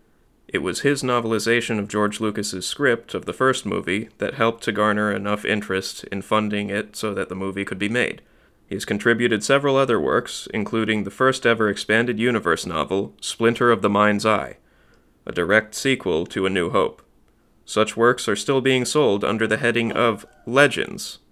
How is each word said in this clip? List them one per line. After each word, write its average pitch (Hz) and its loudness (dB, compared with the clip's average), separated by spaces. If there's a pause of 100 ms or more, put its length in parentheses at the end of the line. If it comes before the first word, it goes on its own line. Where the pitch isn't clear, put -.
(460)
It - -4
was 85 -4
his 143 0
novelization 117 0
of 104 -6
George 107 -2
Lucas's 104 -4
script 123 -2
of 92 -6
the - -6
first 131 0
movie 95 -2 (100)
that 101 -4
helped 113 0
to 113 0
garner 107 2
enough 101 -2
interest 101 -2
in 98 -8
funding 104 -2
it 104 -6
so 107 -4
that 98 -4
the 92 -10
movie 98 -6
could 95 -8
be 104 0
made. 117 -4 (460)
He - -6
has 101 -8
contributed 113 2
several 139 2
other 120 2
works, 78 -2
including 107 0
the 98 -8
first 131 2
ever 113 4
expanded 110 0
universe 110 2
novel, 87 -2
Splinter 117 2
of 98 0
the 104 4
Mind's 104 4
Eye, 98 0 (680)
a - -6
direct 101 2
sequel 92 0
to 95 -2
A 95 0
New 90 0
Hope. - 0 (680)
Such 107 0
works 120 2
are 104 0
still 135 0
being 127 2
sold 107 2
under 107 0
the 107 0
heading 117 0
of 110 0 (220)
Legends, - 0 (140)